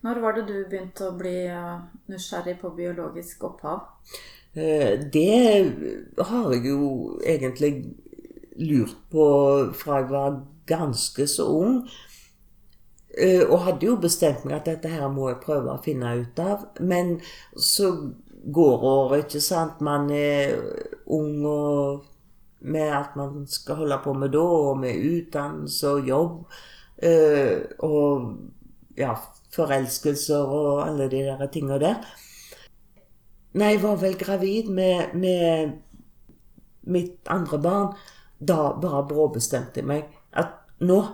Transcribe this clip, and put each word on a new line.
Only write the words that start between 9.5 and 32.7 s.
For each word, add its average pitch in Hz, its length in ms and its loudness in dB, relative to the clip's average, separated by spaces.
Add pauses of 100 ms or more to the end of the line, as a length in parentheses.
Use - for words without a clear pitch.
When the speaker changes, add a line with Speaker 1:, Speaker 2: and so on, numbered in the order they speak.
Speaker 2:
fra 143 240 -2
jeg 127 80 -4
var 139 300 -2 (280)
ganske 147 640 -2
så - 180 -2
ung, 185 280 2 (1400)
eh, 185 300 6
og 180 220 6
hadde 160 200 0
jo 240 140 4
bestemt 165 420 2
meg 143 140 -4
at 147 100 -6
dette 160 240 -6
her 147 220 -4
må 135 160 -2
jeg 123 160 -6
prøve 135 260 -2
å 135 120 -10
finne 123 360 -4
ut 123 240 -6
av, 202 220 -2 (160)
men 175 380 0 (360)
så - 380 0 (580)
går 139 320 6
året, 135 440 4
ikke 147 160 -4
sant? 165 380 -2
Man 143 300 0
er 147 460 0 (480)
ung 151 400 -2
og 147 600 0 (540)
med 151 320 -2
alt 143 240 -4
man 143 320 -8
skal - 360 -6
holde 139 200 -2
på 143 140 -2
med 135 180 -2
da, 156 80 4
og 147 360 2
med 123 200 -2
utdannelse 147 960 -2
og 139 140 0
jobb, 165 320 0 (640)
eh, 151 580 6 (180)
og, 143 540 2 (640)
ja, 127 160 -2 (360)
forelskelser 143 1000 0
og 143 320 2
alle 147 260 -2
de 135 160 -2
der 139 220 -4
tingene 139 320 -4
der. 208 220 0 (1500)